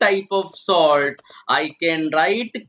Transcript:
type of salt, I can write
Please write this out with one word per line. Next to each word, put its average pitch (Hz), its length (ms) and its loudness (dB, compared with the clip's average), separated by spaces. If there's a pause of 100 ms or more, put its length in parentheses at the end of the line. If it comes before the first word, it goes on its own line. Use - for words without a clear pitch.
type 196 300 0
of 190 240 -4
salt, 147 600 2 (320)
I 151 260 -2 (100)
can 160 320 -2
write 202 380 0 (160)